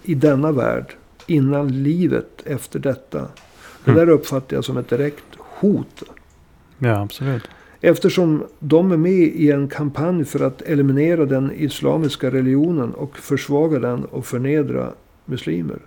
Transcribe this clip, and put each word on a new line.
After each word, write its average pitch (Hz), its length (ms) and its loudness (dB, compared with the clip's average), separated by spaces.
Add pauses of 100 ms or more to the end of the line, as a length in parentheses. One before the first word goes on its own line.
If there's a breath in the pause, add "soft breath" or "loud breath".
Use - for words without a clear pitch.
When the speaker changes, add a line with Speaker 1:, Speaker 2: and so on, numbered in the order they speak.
Speaker 1:
i 170 120 -2
denna 143 360 2
värld, 123 440 -2 (320)
innan 139 560 0
livet 143 640 0
efter 143 340 -8
detta. 131 480 -6 (580 loud breath)
Det 131 60 6
Speaker 2:
Mm. 165 140 6
Speaker 1:
där 170 80 6
uppfattar 139 440 0
jag 131 80 -4
som 131 120 -6
ett 123 120 -6
direkt 143 340 -2 (140)
hot. - 680 -2 (720)
Speaker 2:
Ja, 113 240 0
absolut. 120 420 -6 (420 soft breath)
Speaker 1:
Eftersom 165 580 2 (160)
de 160 320 4
är 170 60 2
med 170 160 2
i 165 380 4
en 139 160 0
kampanj 151 580 -2
för - 140 -6
att 135 220 -2
eliminera 147 640 2
den 135 260 0
islamiska 143 800 -2
religionen 135 600 0
och 143 240 -10
försvaga 143 640 -2
den 120 260 -4
och 135 200 -10
förnedra 131 680 -4 (320)
muslimer. 85 600 -6